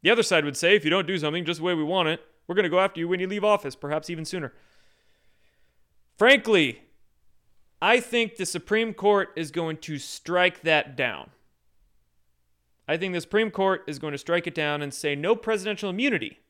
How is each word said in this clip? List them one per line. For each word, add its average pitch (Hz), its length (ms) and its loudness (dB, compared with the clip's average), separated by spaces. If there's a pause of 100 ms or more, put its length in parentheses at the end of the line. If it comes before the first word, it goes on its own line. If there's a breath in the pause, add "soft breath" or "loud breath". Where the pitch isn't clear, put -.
The 185 80 6
other 233 120 4
side 160 220 2
would 143 100 -4
say, 175 200 4
"If 180 80 4
you 151 80 2
don't 180 160 0
do 185 100 -2
something 156 260 -2
just 156 160 -4
the 156 60 -4
way 180 80 0
we 160 100 -2
want 170 240 0
it, 165 140 -2 (240)
we're 175 100 -6
gonna 185 140 2
go 180 100 4
after 190 200 0
you 170 80 -4
when 180 120 -2
you 185 80 -4
leave 196 160 -4
office, 202 320 0
perhaps 151 360 -6
even 160 140 -8
sooner." 156 280 -8 (1600)
Frankly, 214 680 4 (1000)
I 220 180 4
think 233 380 -2
the 185 80 -4
Supreme 214 480 -2
Court 202 420 2
is 160 160 -6
going 160 280 -4
to 151 200 -8
strike 180 600 0
that 151 340 0
down. 110 340 -4 (1600)
I 156 80 0
think 185 180 -4
the 170 80 -2
Supreme 214 300 0
Court 190 340 0
is 147 140 -8
going 147 140 -6
to 143 40 -8
strike 170 300 -2
it 147 80 -10
down 147 260 -2
and 143 120 -8
say 147 200 -2
no 160 220 2
presidential 208 540 -4
immunity 220 500 -2 (100)